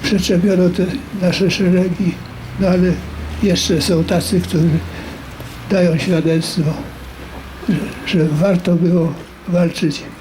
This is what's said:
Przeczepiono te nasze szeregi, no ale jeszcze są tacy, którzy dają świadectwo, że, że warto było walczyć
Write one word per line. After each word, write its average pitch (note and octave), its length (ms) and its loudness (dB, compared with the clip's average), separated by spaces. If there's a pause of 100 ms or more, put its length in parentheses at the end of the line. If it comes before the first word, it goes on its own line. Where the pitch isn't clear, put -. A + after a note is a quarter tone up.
Przeczepiono F3+ 640 4
te F3+ 160 0 (360)
nasze F3+ 300 2
szeregi, F3+ 640 2 (460)
no F#3+ 80 2
ale F#3 260 4 (500)
jeszcze F3 380 2
są E3 220 2
tacy, E3+ 380 0
którzy E3 280 2 (1000)
dają F3+ 280 4
świadectwo, D#3+ 760 0 (960)
że, F3+ 60 4 (320)
że D#3+ 180 2
warto F3 500 2
było E3 380 2 (340)
walczyć F3 540 0 (200)